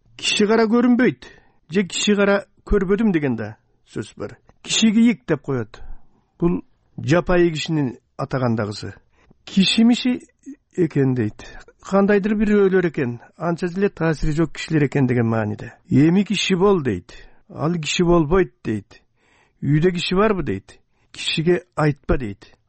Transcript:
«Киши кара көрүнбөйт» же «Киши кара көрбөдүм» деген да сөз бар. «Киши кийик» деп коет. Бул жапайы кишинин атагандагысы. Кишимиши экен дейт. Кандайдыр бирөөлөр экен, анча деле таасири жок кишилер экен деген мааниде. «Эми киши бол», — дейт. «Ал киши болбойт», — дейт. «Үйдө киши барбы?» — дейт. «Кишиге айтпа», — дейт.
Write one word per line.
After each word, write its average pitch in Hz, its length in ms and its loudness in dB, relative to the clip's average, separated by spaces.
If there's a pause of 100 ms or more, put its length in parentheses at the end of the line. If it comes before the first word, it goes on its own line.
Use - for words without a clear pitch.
(160)
«Киши - 300 0
кара 226 200 4
көрүнбөйт» 240 580 2 (460)
же 190 140 0
«Киши 208 300 0
кара 202 300 2 (220)
көрбөдүм» 202 460 0
деген 143 240 0
да 107 200 -10 (300)
сөз - 300 -12
бар. - 220 -12 (240)
«Киши - 300 0
кийик» 226 320 2
деп 156 160 -2
коет. 127 400 -6 (580)
Бул - 240 -2 (360)
жапайы 175 540 2
кишинин 147 460 -4 (180)
атагандагысы. 113 800 -4 (500)
Кишимиши 226 760 2 (560)
экен 139 380 0
дейт. 107 300 -4 (380)
Кандайдыр 202 560 2
бирөөлөр 196 500 2
экен, 120 320 -6 (160)
анча 175 320 -4
деле 190 200 -2
таасири 160 440 -2
жок 160 220 -2
кишилер 151 320 -2
экен 139 200 0
деген 123 200 0
мааниде. 110 480 -4 (140)
«Эми 165 360 4
киши 185 320 -2
бол», — 190 260 2
дейт. 104 300 -6 (360)
«Ал 151 260 -4
киши 165 300 -2
болбойт», — 170 500 2 (100)
дейт. - 380 -8 (600)
«Үйдө 156 300 2
киши 180 240 -4
барбы?» — 202 280 2
дейт. 98 340 -8 (340)
«Кишиге 175 520 -2 (120)
айтпа», — 156 420 -2
дейт. - 380 -12 (120)